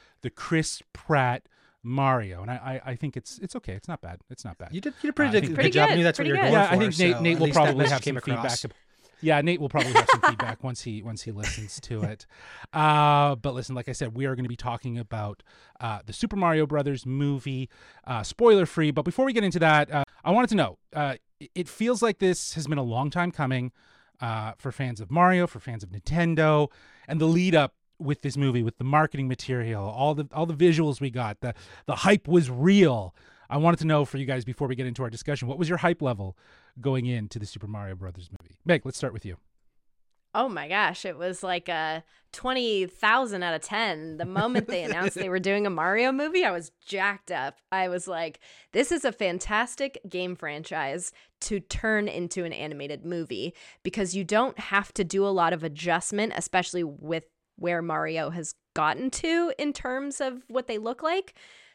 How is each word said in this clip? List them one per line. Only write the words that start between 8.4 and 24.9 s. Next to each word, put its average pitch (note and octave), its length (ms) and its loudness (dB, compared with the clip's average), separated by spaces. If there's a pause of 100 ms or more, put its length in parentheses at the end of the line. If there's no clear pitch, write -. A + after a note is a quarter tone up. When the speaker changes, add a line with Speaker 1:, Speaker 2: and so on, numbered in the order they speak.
Speaker 2:
across. A#2+ 200 -2 (560)
Speaker 1:
Yeah, D3+ 200 4
Nate E3 200 0
will C#3 80 -2
probably - 240 2
have - 160 6
some - 120 6
feedback - 420 0
once B2+ 180 -6
he, G#2+ 220 -8
once A2 180 -10
he A2+ 100 -8
listens G#2 500 -8
to A2 220 -8
it. G#2+ 280 -6
Speaker 2:
<laughs> - 40 -20 (380)
Speaker 1:
Uh, D3 600 4
but B2 180 -4
listen, B2+ 220 -8
like B2 140 -8
I - 20 -6
said, A#2 240 -6
we C3+ 100 -2
are C3 100 -2
gonna B2 140 -4
be A#2+ 60 -8
talking A#2+ 420 -6
about, G#2+ 460 -8 (360)
uh, A2 240 -6
the G#2 100 -12
Super G#3+ 220 -4
Mario E3 300 2
Brothers C#3+ 400 -2
movie, C3+ 640 -2 (360)
uh, A#2 180 -4
spoiler G#3+ 420 6
free. D#3 240 0
But D3 140 0
before B3+ 220 0
we C4+ 80 0
get A3 100 2
into F3 160 0
that, D3+ 320 6
uh, C#3+ 120 0 (200)
I D#3+ 80 0
wanted A#3+ 180 4
to A3 60 2
know, A2+ 240 0 (160)
uh, C#3+ 200 -2 (240)
it, - 140 -18
it F3 160 -6
feels A#3 320 0
like A3+ 160 2
this - 380 0
has D#3 100 -6
been C#3+ 140 -2
a C3 40 -2
long B2 280 -2
time F3 200 -2
coming, B2+ 400 -2 (480)
uh, A2 380 -6
for C3 140 -8
fans B2 280 -6